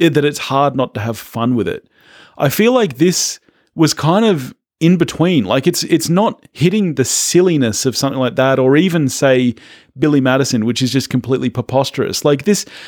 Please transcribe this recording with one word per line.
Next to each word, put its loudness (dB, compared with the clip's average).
eh, 4
that 2
it's -4
hard 0
not -4
to -6
have -6
fun -4
with -2
it. -10
I 0
feel 2
like 0
this 0
was 2
kind 0
of -2
in 4
between. 0
Like, 0
it's, -2
it's 0
not 0
hitting 0
the 0
silliness 0
of 0
something -2
like -2
that, 2
or 4
even, 2
say, 2
Billy 2
Madison, 0
which -2
is 0
just -2
completely -2
preposterous. -4
Like, 2
this 0